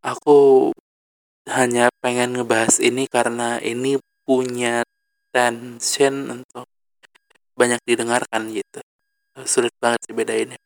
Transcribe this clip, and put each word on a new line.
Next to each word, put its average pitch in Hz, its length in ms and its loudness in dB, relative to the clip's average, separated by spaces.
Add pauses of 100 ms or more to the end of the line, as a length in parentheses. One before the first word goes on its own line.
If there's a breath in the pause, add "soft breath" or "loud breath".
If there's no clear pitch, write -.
aku 135 720 4 (800)
hanya 123 480 2
pengen 123 320 -2
ngebahas 117 480 0
ini 127 300 0
karena 120 500 -2
ini 131 400 -2 (240)
punya 123 600 -2 (480)
tension 123 1040 -2
untuk 123 240 -18 (960)
banyak 120 260 0
didengarkan 113 720 -2
gitu. - 240 -10 (640)
Sulit 120 380 -2
banget 120 260 0
sih 110 80 -16
bedainnya. 113 500 -4